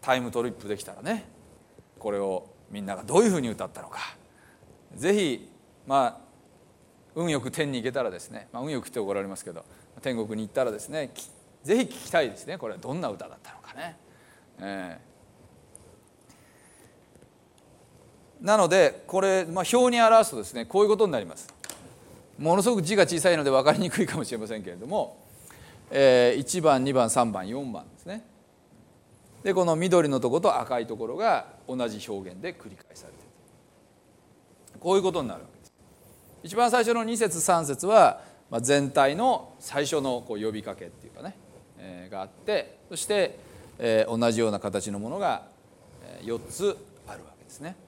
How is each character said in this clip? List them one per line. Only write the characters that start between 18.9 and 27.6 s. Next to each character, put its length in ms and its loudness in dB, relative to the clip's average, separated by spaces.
こ 140 -2
れ、 260 2
ま 180 -4
あ、 80 -2
表 200 6
に 100 2
表 220 8
す 80 -2
と 60 -8
で 80 -8
す 80 -16
ね、 120 -6
こ 140 0
う 40 6
い 20 6
う 40 0
こ 60 4
と 100 4
に 60 -2
な 80 0
り 60 -6
ま 100 -14
す。 180 -20
も 180 2
の 80 4
す 60 4
ご 80 2
く 40 0
字 140 -2
が 80 8
小 160 2
さ 120 4
い 60 4
の 60 -2
で 80 4
分 140 6
か 80 6
り 60 2
に 120 -2
く 100 -2
い 60 2
か 80 -6
も 80 -4
し 80 -8
れ 60 -8
ま 100 -8
せ 100 -8
ん 60 -10
け 60 -12
れ 80 -12
ど 100 -12
も、 300 -4
え 460 8
ー、 20 -2
一 220 -4
番、 240 4
二 80 -2
番、 160 4
三 240 2
番、 160 -8
四 240 -8